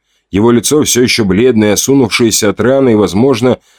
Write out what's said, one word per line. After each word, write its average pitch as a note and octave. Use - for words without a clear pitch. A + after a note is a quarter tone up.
Его G#2+
лицо, B2+
все B2
еще B2
бледное, G#2+
осунувшееся A2+
от F#2+
раны B2+
и, -
возможно, A2